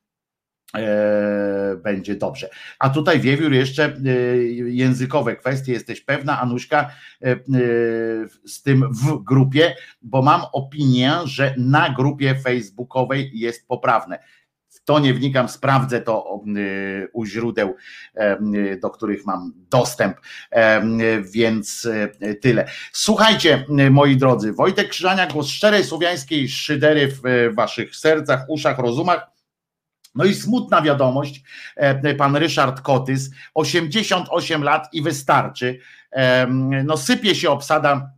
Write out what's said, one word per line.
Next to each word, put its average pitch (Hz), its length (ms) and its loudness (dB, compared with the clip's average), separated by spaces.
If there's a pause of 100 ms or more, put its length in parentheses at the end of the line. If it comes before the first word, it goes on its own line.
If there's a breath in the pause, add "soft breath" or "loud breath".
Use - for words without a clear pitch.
(760)
e, 104 1000 0
będzie 98 380 -6
dobrze. - 340 -8 (300 loud breath)
A 135 120 2
tutaj 156 300 2
Wiewiór 143 320 2
jeszcze, 135 320 0
e, 127 520 0 (320)
językowe 127 680 0
kwestie. 135 360 -4
Jesteś 110 280 -8
pewna, 135 400 -4
Anuśka, 127 500 -2 (320 loud breath)
e, 131 80 0
e, 127 60 0 (1080)
z - 180 -18
tym 135 300 2
w 135 320 -2
grupie, 135 500 2 (280 loud breath)
bo 127 200 -2
mam 156 180 4 (120)
opinię, 135 600 0 (120)
że 135 340 -2
na 143 320 2
grupie 135 440 0
facebookowej 127 1000 -4
jest 117 340 -8
poprawne. 117 500 0 (560 soft breath)
W - 100 -20
to 147 140 2
nie 139 160 4
wnikam, 131 340 0
sprawdzę 131 520 0
to, 104 440 -6 (120)
e, 98 560 -6
u 110 140 -6
źródeł, 107 500 -2 (380 loud breath)
e, 101 640 0
do 95 140 -6
których 101 360 -6
mam 90 260 -6 (180)
dostęp, 117 460 0 (340 loud breath)
e, 110 320 4 (400)
więc, 110 680 -2 (320)
e, 104 140 -6
tyle. 110 320 2 (260 loud breath)
Słuchajcie, 170 720 2 (140)
e, 139 120 6
moi 139 260 6
drodzy, 120 360 2
Wojtek 190 360 0
Krzyżania, 185 380 0
głos 143 220 -4
szczerej 208 360 2
słowiańskiej 156 640 -2
szydery 151 600 2
w, 135 180 -10
e, 120 240 4
waszych 110 460 -4
sercach, 151 520 2
uszach, 147 300 -2
rozumach. 147 480 -2 (880)
No 151 100 0
i 196 100 4
smutna 196 480 0
wiadomość, 135 600 0 (340 loud breath)
e, 139 380 2
pan 139 220 2
Ryszard 139 440 0
Kotys, 135 500 0 (240 loud breath)
osiemdziesiąt 175 760 0
osiem 165 320 -2
lat 147 300 0
i 165 100 -6
wystarczy. 131 760 -2 (320 loud breath)
Em, 131 760 0
no 156 100 0
sypie 180 380 0
się 160 160 0
obsada 143 680 0